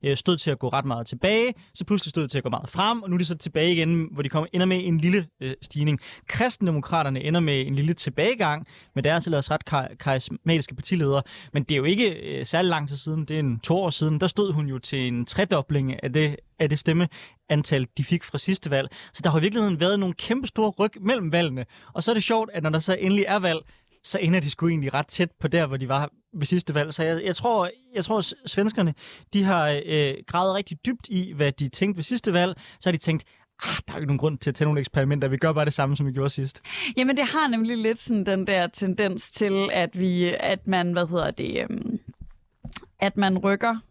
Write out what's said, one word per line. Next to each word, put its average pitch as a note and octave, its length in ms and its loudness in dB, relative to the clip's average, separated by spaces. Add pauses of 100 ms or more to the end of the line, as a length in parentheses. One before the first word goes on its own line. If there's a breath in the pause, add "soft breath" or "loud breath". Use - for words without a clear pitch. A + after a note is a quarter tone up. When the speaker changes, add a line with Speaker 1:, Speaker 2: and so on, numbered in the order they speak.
Speaker 1:
øh, C#3 140 0
stod F3+ 200 2
til D3+ 140 -2
at C3 80 -2
gå B2+ 100 -2
ret C#3 160 0
meget A#2+ 220 -2
tilbage, A3 460 2 (200 loud breath)
så - 120 -8
pludselig G3 240 0
stod D#3 140 -2
det C3 80 -4
til C#3+ 60 -2
at C3 60 -2
gå B2+ 60 -2
meget - 200 -4
frem, G#3+ 340 0
og F#3+ 60 -8
nu F3 40 2
er F3 40 2
de F3 80 2
så E3 120 -4
tilbage E3 360 0
igen, E3 380 2
hvor C#3+ 120 -6
de C3+ 60 -2
kommer, D#3+ 240 -2
ender F3+ 120 2
med F#3 220 2
en E3+ 100 2
lille, F3 300 2 (140)
øh, C3 200 -4
stigning. D3 380 0 (280 loud breath)
Kristendemokraterne D#3+ 960 0
ender D#3 160 2
med D3 280 2
en C#3 80 -2
lille D3+ 180 2
tilbagegang D#3+ 720 0 (280 loud breath)
med C3+ 80 -2
deres D#3+ 220 2
ellers D3+ 260 0
ret D#3 140 -2
kar-, C3+ 240 -2 (100)
karismatiske C#3 760 -2
partileder, C#3 460 0 (320 loud breath)
men D3 100 0
det D3+ 120 0
er - 20 4
jo C3 60 2
ikke, F3+ 560 0
øh, C3 60 -6
særlig F3 240 2
lang D3+ 200 -2
tid C#3 80 -8
siden, D#3 280 -4
det D3+ 100 -6
er D#3 40 0
en B2+ 200 0
to E3 180 0
år F#3 120 0
siden, D#3 300 0
der F#3 80 2
stod G3 260 0
hun D3+ 140 0
jo C3 120 -6
til B2+ 280 -2
en A#2+ 180 -2
tredobling C#3+ 760 0
af C3 100 -4
det, D3+ 220 2 (240)
af D#3 100 2
det D3 100 2
stemmeantal, D3+ 1080 0 (100)
de C#3 60 0
fik E3+ 200 0
fra - 140 -8
sidste F#3 320 -2
valg. C3+ 180 0 (260 loud breath)
Så - 100 -12
der F3 60 4
har D3+ 100 4
i - 20 2
virkeligheden G#3 380 2
været F#3+ 200 2
nogle F#3 160 0
kæmpe B3+ 320 -4
store A3 220 0
ryk G#3 320 -2
mellem G3 300 0
valgene. C#3+ 340 0 (280 loud breath)
Og E3+ 100 -4
så A3+ 80 2
er - 20 4
det A3 100 2
sjovt, A3 300 0
at E3+ 100 -4
når D#3 60 2
der D#3 100 2
så F#3 140 2
endelig F#3+ 340 2
er G3+ 120 2
valg, E3+ 200 0 (440 soft breath)
så - 160 -2
ender F3+ 200 4
de C#3+ 100 -2
sgu E3 180 -2
egentlig D3+ 260 0
ret C#3+ 140 0
tæt E3+ 220 0 (100)
på E3 80 -4
der, E3 180 2
hvor C3+ 120 -4
de C3 120 -4
var C#3 200 0 (280)
ved D3 80 0
sidste F3+ 280 0
valg. D3+ 200 0
Så E3 100 -2
jeg, E3 220 0
jeg F3 100 0
tror, G#3+ 340 2 (260)
jeg F#3+ 100 -2
tror, A3 160 2
s-, - 120 -2 (120)
svenskerne, G3 480 2 (400 loud breath)
de G3+ 100 4
har, D#3 420 2
øh, D3+ 280 2 (140)
gravet F#3 280 2
rigtig G3 300 -4
dybt B3 240 -4
i, F#3 260 -2
hvad C#3+ 160 2
de C#3 160 -4
tænkte F#3+ 300 -2
ved D#3+ 60 -6
sidste A3+ 300 0
valg. F3 200 2 (260 loud breath)
Så F#3 100 0
har - 20 4
de E3 60 2
tænkt, D#3 260 -2 (400 soft breath)
"Ah, - 120 -4 (120)
der - 60 -12
er - 40 -8
jo - 20 -6
ikke D3+ 80 -4
nogen C3+ 120 2
grund D3 180 0
til - 120 -2
at C3+ 60 -2
tage D#3 100 2
nogle D3+ 140 4
eksperimenter. C#3 480 0
Vi C3+ 100 0
gør D#3+ 160 2
bare D3+ 120 2
det D3 80 0
samme, C#3 240 2
som D3 100 0
vi C3+ 40 -2
gjorde C3+ 180 0
sidst." C3+ 320 -4 (360 loud breath)
Speaker 2:
Jamen, B3+ 200 2
det C#4 80 2
har D4+ 240 0
nemlig A3+ 280 0
lidt A3+ 240 0
sådan G#3 240 0
den F#3+ 220 0
der F3+ 200 2
tendens F#3+ 640 -2
til, G3 420 0
at F3 260 0
vi, F3+ 240 2 (160)
at - 280 -2
man, F3 260 2
hvad F3 140 2
hedder D#3+ 240 0
det, - 300 -4
øhm, - 380 -4 (1000)
at G3 180 0
man F#3+ 200 2
rykker G3+ 380 0 (140)